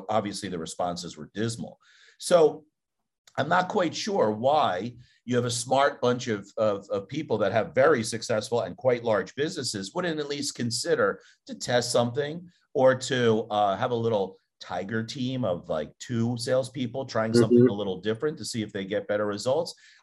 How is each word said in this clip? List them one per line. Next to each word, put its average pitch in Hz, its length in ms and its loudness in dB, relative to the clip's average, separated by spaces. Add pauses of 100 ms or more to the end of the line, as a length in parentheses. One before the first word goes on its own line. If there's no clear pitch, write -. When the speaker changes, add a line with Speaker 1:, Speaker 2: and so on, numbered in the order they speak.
Speaker 1:
obviously 104 400 -2
the 90 100 -6
responses 85 600 -6
were 76 160 -14
dismal. 117 440 -6 (400)
So 160 460 4 (760)
I'm 147 120 0
not 175 180 2
quite 175 260 0
sure 170 380 0
why 117 640 0 (320)
you 120 100 -2
have 120 80 2
a 123 80 -2
smart 135 480 2
bunch 123 300 0
of, 101 260 -2
of, 104 340 0
of 101 200 -4
people 143 300 -4
that 101 120 2
have 101 240 0
very 135 280 6
successful 113 580 -2
and 90 160 -6
quite 123 260 0
large 101 320 0
businesses 127 580 -4
wouldn't 165 280 -2
at 143 80 -6
least 143 260 -6
consider 120 640 0 (280)
to 262 80 -12
test 123 360 0
something 143 560 0 (260)
or 131 220 6
to, 120 560 2
uh, 104 240 2
have 123 160 -2
a 120 40 -2
little 113 440 -2 (220)
tiger 98 420 -6
team 127 400 -6
of, 87 260 -2
like, 78 300 -4
two 117 380 -2
salespeople 127 680 -4
trying 113 280 -2
something 120 260 6
Speaker 2:
Mm-hmm. 123 100 8
Speaker 1:
a 107 40 -4
little 98 260 -4
different 110 380 -4
to 107 80 -10
see 107 180 -4
if 104 80 -10
they 98 140 -6
get 98 220 -4
better 104 180 0
results. 120 500 -2 (280)